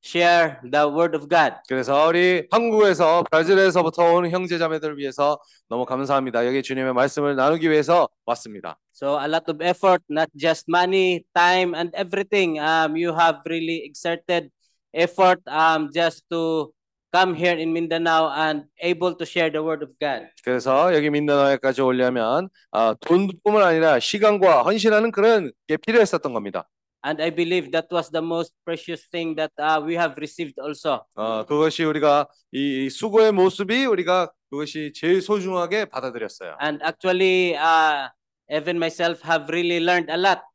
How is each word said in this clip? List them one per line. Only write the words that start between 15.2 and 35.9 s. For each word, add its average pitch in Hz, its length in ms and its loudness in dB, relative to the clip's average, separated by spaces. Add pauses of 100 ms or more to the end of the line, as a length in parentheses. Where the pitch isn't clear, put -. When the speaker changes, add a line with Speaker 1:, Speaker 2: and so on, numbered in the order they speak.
Speaker 1:
um, 160 420 0
just 165 380 -2
to 165 420 -4 (400)
come 185 240 2
here 175 220 0
in 160 160 -4
Mindanao 165 560 0
and 151 360 -4 (160)
able 175 360 -2
to 165 80 -8
share 165 260 -2
the 151 120 -4
word 156 200 -6
of 135 160 -16
God. 135 280 -6 (160)
Speaker 2:
그래서 131 500 2
여기 151 160 2
민다나오에까지 139 720 2
오려면, 127 680 0 (220)
아, 110 300 2
돈뿐만 196 640 2
아니라 160 360 4
시간과 196 640 4
헌신하는 214 480 2
그런 202 400 2 (160)
게 156 100 -2
필요했었던 190 560 0
겁니다. 101 360 -6 (360)
Speaker 1:
And 151 160 -4
I 165 80 -2
believe 175 420 -2
that 165 220 -2
was 165 160 -4
the 160 160 -2
most 165 260 -4 (140)
precious 165 460 -10
thing 165 240 -6
that, 156 240 -6
uh, 156 200 0
we 156 160 -6
have 165 220 -2
received 147 420 -12
also. 143 420 -6 (140)
Speaker 2:
어, 110 300 -4
그것이 156 380 0
우리가 147 440 2 (240)
이, 135 340 -4
이 135 40 -4
수고의 220 420 2
모습이 196 540 0
우리가 180 460 0 (180)
그것이 147 460 -10
제일 180 260 2
소중하게 185 640 -2
받아들였어요. 120 720 -10